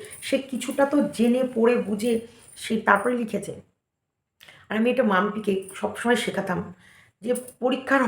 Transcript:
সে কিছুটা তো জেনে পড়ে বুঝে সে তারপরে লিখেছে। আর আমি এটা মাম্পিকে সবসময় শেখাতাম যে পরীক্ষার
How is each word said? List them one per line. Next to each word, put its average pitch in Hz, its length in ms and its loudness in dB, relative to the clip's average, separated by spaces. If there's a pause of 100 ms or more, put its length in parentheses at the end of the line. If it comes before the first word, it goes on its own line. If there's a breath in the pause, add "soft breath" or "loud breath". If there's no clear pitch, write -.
(220 loud breath)
সে - 160 0
কিছুটা 269 480 -2
তো 285 120 2 (160)
জেনে 240 280 2 (140)
পড়ে 226 200 4
বুঝে 220 440 0 (360 loud breath)
সে - 260 -4
তারপরে 220 360 4
লিখেছে। 196 440 -6 (1080 loud breath)
আর 208 80 -2
আমি 233 120 2
এটা 247 140 2
মাম্পিকে 196 720 0
সবসময় 220 400 0
শেখাতাম 190 580 -4 (480 soft breath)
যে 240 120 -2 (260)
পরীক্ষার 262 480 2